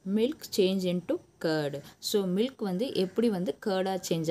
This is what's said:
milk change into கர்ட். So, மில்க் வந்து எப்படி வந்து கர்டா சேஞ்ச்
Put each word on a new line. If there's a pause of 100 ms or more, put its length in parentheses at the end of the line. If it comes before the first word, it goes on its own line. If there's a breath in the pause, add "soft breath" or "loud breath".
milk (100)
change
into (260)
கர்ட். (320 loud breath)
So, (160)
மில்க்
வந்து (180)
எப்படி
வந்து (140)
கர்டா (140)
சேஞ்ச்